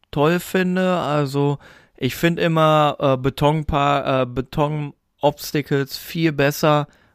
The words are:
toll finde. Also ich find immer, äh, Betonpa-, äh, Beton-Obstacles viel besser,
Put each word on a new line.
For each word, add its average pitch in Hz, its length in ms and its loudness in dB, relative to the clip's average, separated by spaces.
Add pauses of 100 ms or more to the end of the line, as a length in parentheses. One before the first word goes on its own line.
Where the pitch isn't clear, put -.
(120)
toll 165 300 2
finde. 185 560 0
Also 143 600 0 (380)
ich - 220 -4
find 170 200 0
immer, 156 640 2
äh, 135 160 2
Betonpa-, 143 1080 0
äh, - 20 -2
Beton-Obstacles 143 1700 -4
viel 165 360 -2
besser, 147 540 2 (280)